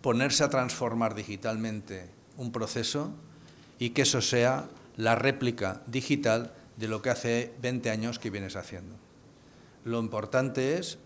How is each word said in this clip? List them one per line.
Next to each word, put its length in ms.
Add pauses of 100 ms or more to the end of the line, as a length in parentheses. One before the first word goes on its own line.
ponerse 420
a 60
transformar 640
digitalmente 960 (260)
un 140
proceso 580 (680)
y 100
que 140
eso 180
sea 480 (260)
la 200
réplica 720
digital 680 (240)
de 100
lo 140
que 80
hace 500
veinte 300
años 300
que 100
vienes 260
haciendo. 400 (880)
Lo 160
importante 800
es 280